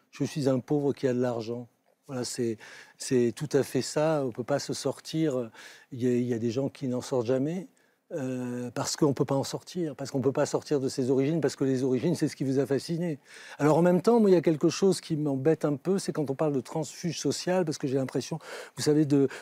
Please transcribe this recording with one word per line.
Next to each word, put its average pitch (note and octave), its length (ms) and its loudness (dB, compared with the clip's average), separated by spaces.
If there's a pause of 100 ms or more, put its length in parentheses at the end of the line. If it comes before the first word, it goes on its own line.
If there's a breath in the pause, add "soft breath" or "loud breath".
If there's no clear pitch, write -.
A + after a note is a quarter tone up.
(100)
je - 140 -6
suis C3+ 260 -2
un C3 80 2
pauvre C#3+ 340 0
qui - 160 -2
a B2 60 0
de B2 60 0
l'argent. » A#2+ 460 -4 (420)
Voilà, B2+ 160 -6
c'est, A#2 340 -4 (400 loud breath)
c'est A#2+ 360 2
tout D3+ 200 -8
à C3+ 80 4
fait B2 200 -2
ça. D3+ 440 0
On A#2 60 -6
peut A#2+ 120 -8
pas C#3 140 -2
se - 160 -6
sortir. C3 760 -2 (420 loud breath)
Il A#2+ 100 -6
y B2+ 40 0
a, B2 60 4
il B2 140 2
y A#2+ 80 -2
a A2+ 40 -2
des A#2 120 -2
gens C3+ 180 -2
qui C3 200 -8
n'en B2 140 -2
sortent B2 240 -2
jamais, D3 420 -2 (440)
euh, B2 640 -6
parce - 220 -4
qu'on C#3+ 160 4
peut C#3 140 0
pas C#3 80 -2
en C3+ 100 0
sortir, D#3 520 -6
parce C3+ 140 -10
qu'on C#3 100 -2
peut C3 120 2
pas D3 140 2
sortir C#3+ 340 -2
de C3 80 -2
ses B2+ 220 -2
origines, C#3 320 2
parce C#3 140 0
que D3 80 -2
les C3 180 2
origines, C3 320 0
c'est D3 140 0
ce - 80 -8
qui - 80 -4
vous C3 140 2
a C#3 80 2
fasciné. D#3 520 -2 (400 loud breath)
Alors, D3+ 180 6
en E3 60 6
même F3+ 200 6
temps, A#3 180 6
moi, G3+ 100 6
il F#3 40 10
y - 20 8
a D#3 60 4
quelque E3 280 2
chose F#3+ 320 2
qui E3 140 -4
m'embête D3 500 0
un D3 100 0
peu, F#3 220 -2
c'est - 140 -4
quand C#3+ 180 -2
on C#3 40 -4
parle D3+ 180 0
de C3+ 80 0
transfuge - 600 -6
social, F3+ 460 0
parce D3+ 100 -4
que - 100 -4
j'ai C3 100 0
l'impression, C3+ 420 -4 (380 loud breath)
vous A#2+ 60 -8
savez, D3+ 220 4
de, C#3 240 4 (140 loud breath)